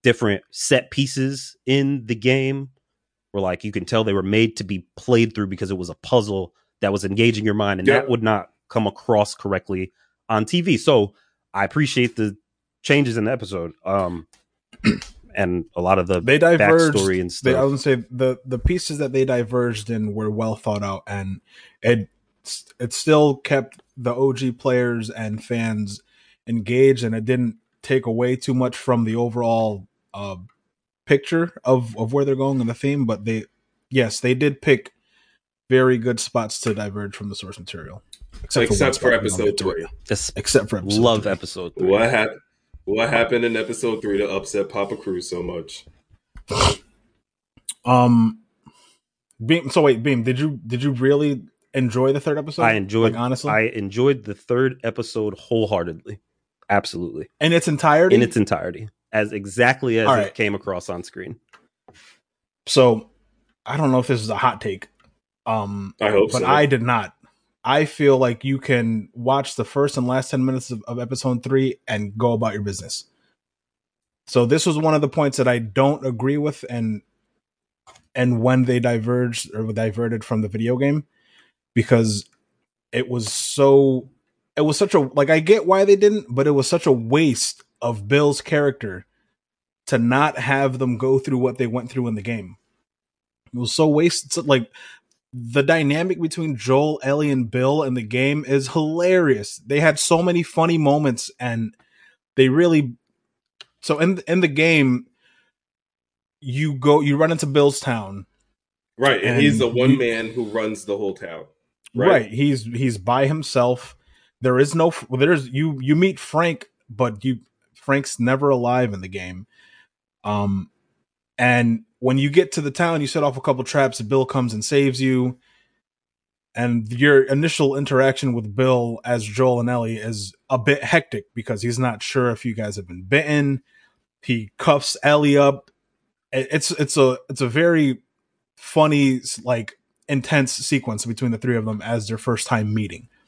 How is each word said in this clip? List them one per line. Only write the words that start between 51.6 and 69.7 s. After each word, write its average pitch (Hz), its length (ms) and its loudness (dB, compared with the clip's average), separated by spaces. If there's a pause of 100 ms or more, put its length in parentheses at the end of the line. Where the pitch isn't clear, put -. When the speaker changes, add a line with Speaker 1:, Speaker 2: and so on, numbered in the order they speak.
Speaker 3:
enjoy 127 400 0
the 143 60 0
third 147 180 -2
episode? 151 260 -4
Speaker 1:
I 113 100 4
enjoyed, 107 400 0
Speaker 3:
Like, 113 80 -6
honestly? 123 300 -4
Speaker 1:
I 107 100 4
enjoyed 113 640 -2
the 104 100 -10
third 131 500 -2
episode 110 540 -6
wholeheartedly. 101 800 -4 (500)
Absolutely. - 600 -2 (100)
Speaker 3:
In 160 140 2
its 170 140 2
entirety? 160 480 4
Speaker 1:
In 117 60 6
its 120 160 0
entirety. 90 520 -2 (220)
As 107 220 -2
exactly 117 640 0
as 113 100 2
Speaker 3:
All 135 60 6
Speaker 1:
it 123 40 4
Speaker 3:
right. 101 180 -2
Speaker 1:
came 104 180 0
across 95 360 -6
on 90 140 -8
screen. - 360 -16 (1300)
Speaker 3:
So, 123 420 4 (560)
I 123 100 -8
don't 147 160 0
know 127 80 2
if 123 80 -4
this 123 140 -2
is 107 80 -8
a 113 60 -4
hot 120 260 0
take. 95 260 -8 (600)
Um, 101 520 -6
Speaker 2:
I 107 120 0
hope 107 200 4
Speaker 3:
but 120 100 0
Speaker 2:
so. - 60 0
Speaker 3:
I 147 200 4
did 131 160 0
not. 117 320 -2 (480)
I 143 220 2
feel 143 340 4
like 120 240 0
you 135 160 -2
can 113 540 0
watch 131 420 -2
the 117 100 -4
first 143 320 -2